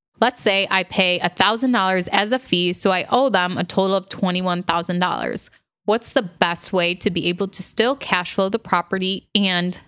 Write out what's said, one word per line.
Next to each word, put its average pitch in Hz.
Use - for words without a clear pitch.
Let's 247
say 196
I 190
pay 180
a 180
thousand 226
dollars 190
as 208
a 262
fee, 180
so 190
I 185
owe 262
them 185
a -
total 190
of 185
twenty-one 180
thousand 175
dollars. 165
What's 220
the 254
best 175
way 175
to 190
be 170
able 175
to 190
still 247
cash 180
flow 190
the 226
property 190
and 180